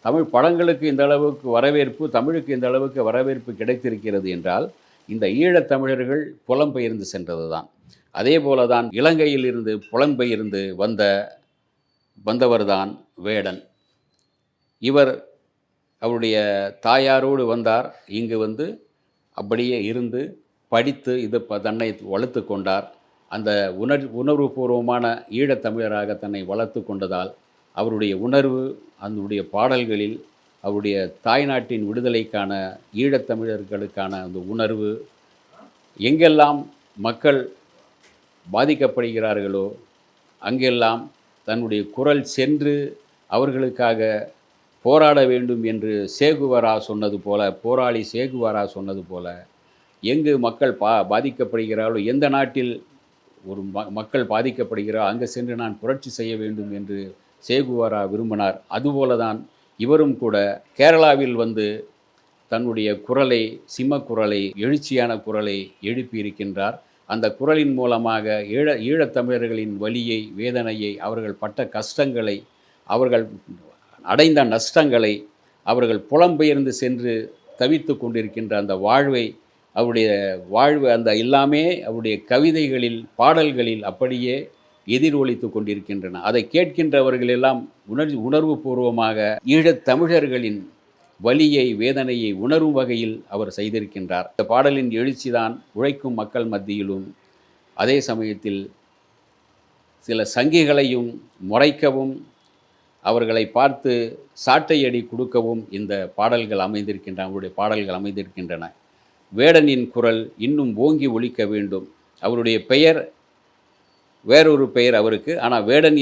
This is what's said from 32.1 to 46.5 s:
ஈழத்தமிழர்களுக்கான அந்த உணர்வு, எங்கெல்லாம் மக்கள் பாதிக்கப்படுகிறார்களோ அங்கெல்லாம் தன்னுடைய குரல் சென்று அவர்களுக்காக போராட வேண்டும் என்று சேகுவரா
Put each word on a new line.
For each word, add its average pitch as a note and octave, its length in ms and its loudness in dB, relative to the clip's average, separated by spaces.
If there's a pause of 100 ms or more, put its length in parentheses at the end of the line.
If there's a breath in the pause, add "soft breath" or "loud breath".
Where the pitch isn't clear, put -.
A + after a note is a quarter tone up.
ஈழத்தமிழர்களுக்கான G#2 1300 -4
அந்த F#2 180 -12 (140)
உணர்வு, A2 380 -2 (1080)
எங்கெல்லாம் D3 600 4 (360)
மக்கள் A#2+ 440 0 (1040)
பாதிக்கப்படுகிறார்களோ A2 1200 0 (760)
அங்கெல்லாம் A#2+ 580 0 (480)
தன்னுடைய G#2+ 420 -2
குரல் C#3+ 400 0
சென்று D3 440 0 (560)
அவர்களுக்காக B2 800 0 (760)
போராட D3 400 6
வேண்டும் B2 380 0
என்று A2 300 -2 (220)
சேகுவரா C3 640 2